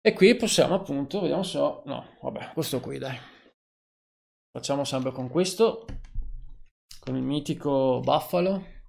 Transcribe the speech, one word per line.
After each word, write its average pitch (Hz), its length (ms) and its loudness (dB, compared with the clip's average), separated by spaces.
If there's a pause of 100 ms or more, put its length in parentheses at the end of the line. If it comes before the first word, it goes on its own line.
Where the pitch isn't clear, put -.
e 156 140 4
qui 208 200 10
possiamo 175 400 4
appunto, 147 460 -2
vediamo 160 220 0
se 160 160 -4
ho... 143 260 0
No, - 380 -10
vabbè, 123 320 -8
questo 135 260 -2
qui 135 180 -10
dai. 131 200 -8 (1300)
Facciamo 139 340 -2
sempre 131 280 -2
con 127 160 -6
questo, 180 560 2 (1160)
con 131 160 -6
il 131 60 -2
mitico 135 760 0
Buffalo. 180 640 0 (240)